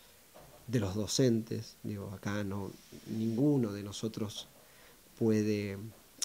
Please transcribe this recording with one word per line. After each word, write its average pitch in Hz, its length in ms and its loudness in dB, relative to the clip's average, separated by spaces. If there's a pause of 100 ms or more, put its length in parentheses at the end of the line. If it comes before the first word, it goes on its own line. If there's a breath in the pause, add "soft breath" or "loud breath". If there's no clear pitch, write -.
(680 loud breath)
de 117 140 2
los 95 140 0
docentes. 110 840 2
Digo, 101 320 -6
acá 104 300 -2
no, 98 280 -4 (360)
ninguno 113 640 2
de 101 120 -6
nosotros 104 640 -6 (680 loud breath)
puede, 107 600 2 (480)